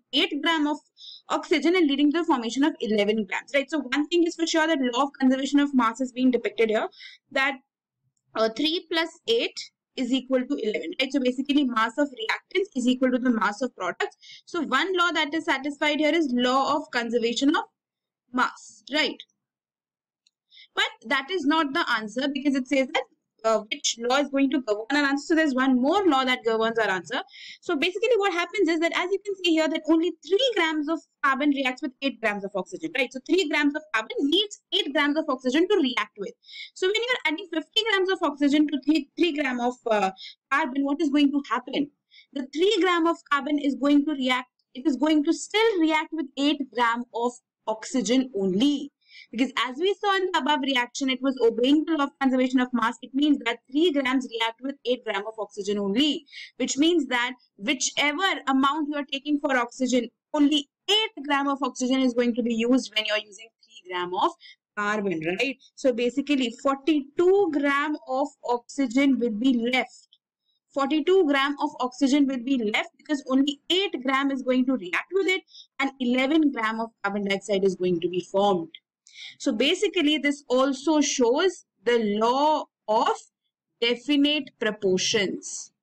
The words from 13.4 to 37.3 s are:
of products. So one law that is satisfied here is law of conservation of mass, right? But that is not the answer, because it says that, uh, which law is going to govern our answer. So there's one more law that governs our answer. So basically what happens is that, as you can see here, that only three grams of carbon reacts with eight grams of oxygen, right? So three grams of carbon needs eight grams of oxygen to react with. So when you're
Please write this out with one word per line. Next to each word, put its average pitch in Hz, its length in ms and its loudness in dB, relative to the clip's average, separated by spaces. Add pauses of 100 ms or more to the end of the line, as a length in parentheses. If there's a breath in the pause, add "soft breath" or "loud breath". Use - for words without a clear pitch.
of 247 140 -4
products. - 420 -6 (280 loud breath)
So 339 180 -6
one 302 340 0
law 349 140 2
that 311 240 -2
is 320 100 -4
satisfied 294 540 -2
here 302 160 2
is 302 200 0
law 254 400 2
of 311 140 -6
conservation 233 680 0
of 415 100 -2 (680)
mass, - 480 -4 (100)
right? 277 300 -2 (1500 loud breath)
But 453 160 0 (160)
that 269 240 -2
is 359 160 -2
not 294 300 2
the 330 160 0
answer, 220 420 -2
because 277 220 0
it 262 120 -2
says 269 200 2
that, 494 160 -2 (420)
uh, 220 140 2 (120)
which - 280 -6
law 240 180 0
is 294 120 0
going 277 200 2
to 285 120 0
govern 208 300 -4
our 285 140 2
answer. 277 220 -2
So 330 80 2
there's 311 180 4
one 254 260 2
more 349 260 2
law 269 200 4
that 254 180 0
governs 226 360 0
our 208 100 2
answer. 190 320 -4 (400 loud breath)
So 349 160 -2
basically 403 400 0
what 392 160 2
happens 349 340 -2
is 330 120 0
that, 330 160 0
as 359 160 -2
you 392 120 0
can 403 180 -8
see 349 100 2
here, 311 180 2
that 311 180 -4
only 330 240 2 (160)
three 453 280 2
grams 311 340 0
of 330 100 -2 (240)
carbon 285 280 2
reacts 262 320 -4
with 311 80 -6 (100)
eight 277 180 -4
grams 208 240 -4
of 196 120 -10
oxygen, 185 420 -8
right? 254 160 -4
So 262 140 -12
three 339 200 2
grams 294 280 0
of 302 80 -6 (100)
carbon 226 280 -6
needs 359 380 0 (140)
eight 359 180 -2
grams 294 260 0
of 311 120 -2
oxygen 262 400 0
to 415 60 2
react 240 420 -2
with. 196 160 -10 (400 loud breath)
So 370 140 -2
when 403 80 0
you're 466 360 -2